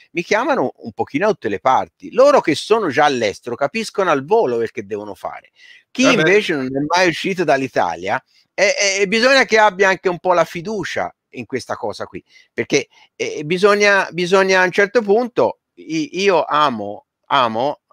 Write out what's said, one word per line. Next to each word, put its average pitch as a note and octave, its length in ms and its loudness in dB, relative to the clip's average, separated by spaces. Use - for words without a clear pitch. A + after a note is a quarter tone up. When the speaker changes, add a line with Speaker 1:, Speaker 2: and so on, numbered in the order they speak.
Speaker 1:
Mi E3+ 120 -6
chiamano A3+ 540 -2
un F#2 140 -16
pochino D3+ 360 -4
da G#3+ 40 2
tutte - 180 -4
le G2 100 -4
parti. G2 520 -2
Loro C4 300 4
che D#3 140 0
sono G#3 340 -2
già D3 160 2
all'estero A#2 500 -2
capiscono F#3+ 560 -2
al C#3 140 0
volo D#3+ 320 0
quel A2+ 140 -2
che G#2+ 140 -10
devono G#2 300 -10
fare. - 340 -14
Chi B3+ 140 -2
Speaker 2:
Vabbè. C4+ 140 4
Speaker 1:
invece F#3 380 2
non C3 120 -4
è C#3 180 -4
mai F#3 120 4
uscito F3 360 -4
dall'Italia, A#2+ 800 -2
eh, F#3+ 200 0
eh, G3+ 80 0
bisogna B3 380 2
che A3 120 0
abbia G3+ 320 4
anche F#3+ 200 -2
un E3+ 100 -6
po' F3+ 140 0
la E3+ 120 2
fiducia E3 680 -8
in A#2 160 -14
questa A#2+ 300 -8
cosa G#2 300 -10
qui, - 180 -16
perché, A#2+ 340 -2
eh, B2 280 -8
bisogna, G3+ 680 2
bisogna F#3 500 2
a F#3 40 2
un F#3 60 -2
certo G#3 300 2
punto, G#3 600 0
i-, D#3 460 -6
io F#3 240 2
amo, A2+ 600 -2
amo, B2+ 540 0